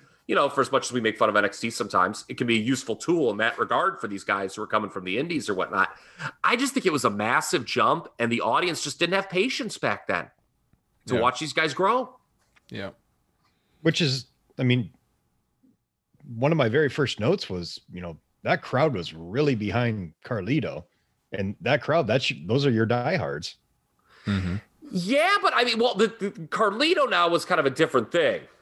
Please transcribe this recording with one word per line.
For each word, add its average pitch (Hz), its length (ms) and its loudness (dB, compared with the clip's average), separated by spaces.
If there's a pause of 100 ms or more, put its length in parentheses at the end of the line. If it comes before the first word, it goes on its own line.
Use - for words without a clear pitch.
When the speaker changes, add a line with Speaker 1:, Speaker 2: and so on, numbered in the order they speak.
(260)
Speaker 1:
you - 80 0
know, 147 140 4
for 135 140 2
as - 100 -4
much 127 140 2
as - 60 -10
we 123 100 0
make 110 160 0
fun 110 100 4
of 104 80 2
N 101 80 4
X - 160 -2
T 117 100 -2
sometimes, 98 580 0
it 127 100 -10
can 127 80 0
be 117 100 4
a 107 60 2
useful 123 340 -2
tool 160 340 2
in 101 80 -2
that 113 200 0
regard 131 420 0
for 113 80 -6
these 98 160 -8
guys 98 300 -2
who 110 80 -8
are 101 40 -10
coming 107 240 -2
from 92 140 -8
the 92 140 -2
indies 160 320 -4
or 101 40 0
whatnot. 92 360 0 (520)
I 220 140 2
just 254 180 -2
think 220 120 0
it 170 60 2
was 139 120 0
a 117 60 2
massive 120 560 0
jump, 123 420 2 (100)
and 117 140 0
the 120 80 0
audience 147 420 0
just 143 160 -6
didn't 175 160 0
have 196 140 -2
patience 214 500 -2
back 107 280 -2
then 87 240 -4 (760)
to 127 100 -2
Speaker 2:
Yeah. 113 40 2
Speaker 1:
watch 123 200 0
these 156 120 -6
guys 160 220 0
grow. 220 420 0 (540)
Speaker 2:
Yeah. 98 200 -10 (920)
Speaker 3:
Which 160 180 2
is, 131 260 -2 (320)
I 135 40 -2
mean, 123 280 2 (1500)
one 135 160 2
of 165 60 2
my 123 100 4
very 139 200 2
first 127 320 -2
notes 147 300 0
was, 87 300 -8 (120)
you 87 80 -12
know, 85 160 -10 (260)
that 170 200 0
crowd 139 320 0
was 85 180 -6
really 104 420 0
behind 107 600 -2 (100)
Carlito. 110 600 -2 (480)
And 98 280 -4
that 135 220 0
crowd, 151 240 0
that's, 131 260 2 (140)
those 139 180 2
are 139 60 4
your 113 160 4
diehards. 120 720 -2 (680)
Speaker 2:
Mm-hmm. 92 300 0 (360)
Speaker 1:
Yeah, 277 500 2
but 370 120 2
I 240 100 4
mean, 226 140 0
well, 233 160 2
the, 214 140 4
the 202 220 -6
Carlito 226 800 2
now 175 180 4
was 170 160 2
kind 175 140 2
of 143 80 4
a 135 40 2
different 131 420 2
thing, 135 300 2 (200)